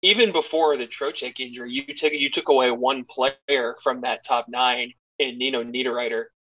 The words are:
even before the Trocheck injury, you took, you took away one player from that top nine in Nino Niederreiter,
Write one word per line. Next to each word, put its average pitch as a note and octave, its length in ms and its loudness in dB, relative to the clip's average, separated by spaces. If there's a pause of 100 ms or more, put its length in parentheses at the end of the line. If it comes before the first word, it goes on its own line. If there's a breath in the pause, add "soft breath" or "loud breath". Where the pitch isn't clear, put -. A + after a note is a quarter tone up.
even G#3 300 4
before D#3 440 2
the A#2+ 100 -4
Trocheck B2+ 540 -8
injury, B2 320 -10
you C#3 220 -6
took, D3+ 180 0
you C#3 180 -2
took - 180 -4
away C3 220 6
one B2 340 0
player B2+ 760 -2
from B2+ 200 0
that A#2+ 240 -4
top A#2+ 220 0
nine B2 440 0 (260)
in B2+ 200 -2
Nino B2+ 260 -2
Niederreiter, A#2+ 600 -2 (240)